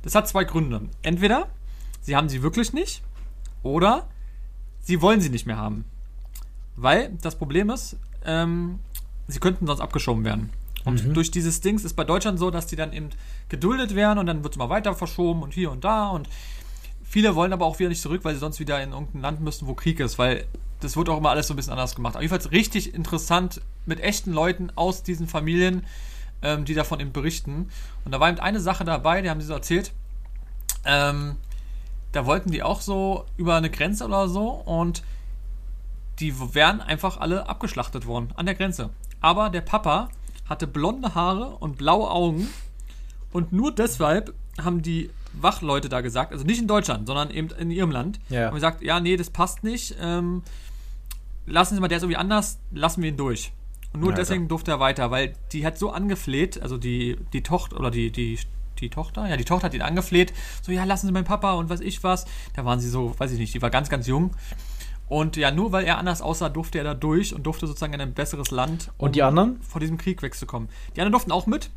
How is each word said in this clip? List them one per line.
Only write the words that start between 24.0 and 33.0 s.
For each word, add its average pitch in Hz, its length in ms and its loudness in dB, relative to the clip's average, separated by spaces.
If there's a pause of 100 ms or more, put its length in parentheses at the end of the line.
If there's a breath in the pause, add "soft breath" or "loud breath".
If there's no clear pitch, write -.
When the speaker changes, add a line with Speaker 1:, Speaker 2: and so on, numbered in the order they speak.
Speaker 1:
echten 202 320 0
Leuten 180 440 2
aus 180 260 2
diesen 170 240 -2
Familien, 175 580 2 (580 loud breath)
ähm, 147 240 0
die 156 80 0
davon 151 260 0
eben 139 120 -4
berichten. 151 560 -2 (360 loud breath)
Und - 80 -4
da 135 80 0
war 160 80 8
eben 170 100 2
eine 208 220 0
Sache 180 240 0
dabei, 165 380 2
die 180 80 0
haben 156 100 -2
sie 151 60 -4
so 156 80 -4
erzählt, 170 380 0 (920)
ähm, 143 520 2 (760 soft breath)
da 135 140 2
wollten 185 240 4
die 151 120 0
auch 202 180 0
so 190 440 0 (120)